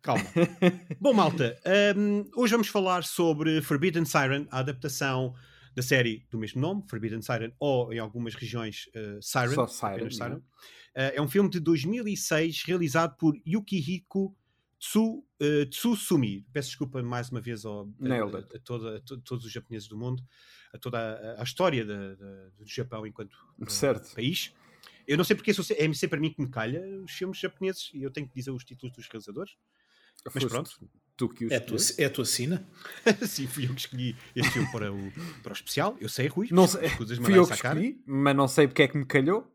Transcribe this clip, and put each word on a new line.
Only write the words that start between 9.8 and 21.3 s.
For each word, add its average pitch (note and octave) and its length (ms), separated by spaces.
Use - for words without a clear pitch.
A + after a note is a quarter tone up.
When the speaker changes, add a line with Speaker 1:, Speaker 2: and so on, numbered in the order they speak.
Speaker 1:
apenas A2 240
Speaker 2:
não B2 80
é? - 40
Speaker 1:
Siren. D3+ 120
Eh, C3+ 220
é D3 60
um D3 60
filme G3 200
de F3 120
dois D#3 240
mil A3 240
e G3 80
seis D#3+ 480
realizado E3 520
por D#3 180
Yukihiko F#3+ 920
Tsu-, A3 460
eh, D3 260
Tsusumi. C#3+ 840
Peço C#3+ 180
desculpa C3 320
mais A#2+ 280
uma A#2+ 100
vez A2 240
ao, G#2 180
a, G2+ 40
Speaker 2:
Nailed A#2 360
it. - 160
Speaker 1:
a, - 40
a - 40
toda, A2+ 360
a G#2 40
to-, C3+ 180
todos B2 280
os G#2+ 60
japoneses A2 360
do G#2+ 80
mundo, B2 260
a - 40
toda A#2 200
a, A2 420